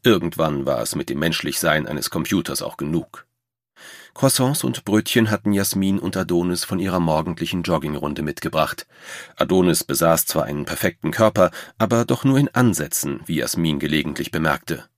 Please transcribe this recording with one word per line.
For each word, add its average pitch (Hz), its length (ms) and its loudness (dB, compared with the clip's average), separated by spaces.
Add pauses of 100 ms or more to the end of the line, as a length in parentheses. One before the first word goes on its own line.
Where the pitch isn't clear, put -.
Irgendwann 80 640 2
war 65 140 0
es - 160 -6
mit 69 120 -6
dem 69 120 -4
Menschlichsein 80 680 0
eines 73 240 -6
Computers 82 500 -2
auch - 160 -8
genug. - 480 -6 (920)
Croissants 135 500 2
und 127 200 -4
Brötchen 107 460 2
hatten 104 220 0
Jasmin 98 480 0
und 95 160 -4
Adonis 87 480 0
von 95 160 -4
ihrer 92 180 0
morgendlichen 82 640 0
Joggingrunde 76 600 -2
mitgebracht. 76 680 -4 (480)
Adonis 90 480 2
besaß 82 420 2
zwar - 200 -2
einen 73 180 -6
perfekten 80 480 -4
Körper, 104 400 4 (260)
aber 113 260 2
doch - 200 -2
nur 135 120 4
in 139 120 4
Ansätzen, 76 800 0
wie 82 100 -2
Jasmin 78 420 0
gelegentlich 73 540 -2
bemerkte. 78 540 -2 (120)